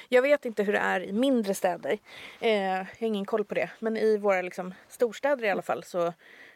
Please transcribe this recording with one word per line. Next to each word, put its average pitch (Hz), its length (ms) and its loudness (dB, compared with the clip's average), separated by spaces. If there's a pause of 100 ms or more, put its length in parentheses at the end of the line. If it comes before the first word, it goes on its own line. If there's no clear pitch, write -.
Jag 254 120 6
vet 285 240 2
inte 220 180 -2
hur 202 100 0
det 202 60 2
är 190 240 0
i 190 100 -8
mindre 233 400 2
städer. 175 460 -2 (400)
Eh, 233 120 2 (120)
jag 185 140 0
har 190 100 -6 (200)
ingen 208 180 -2
koll 208 200 -2
på - 100 -6
det. 170 140 0 (100)
Men 226 180 -2
i 214 200 2
våra, 196 240 2
liksom, 180 320 -8 (140)
storstäder 247 580 -2
i 208 40 2
alla 180 120 0
fall 147 220 -4
så 175 300 -2 (420)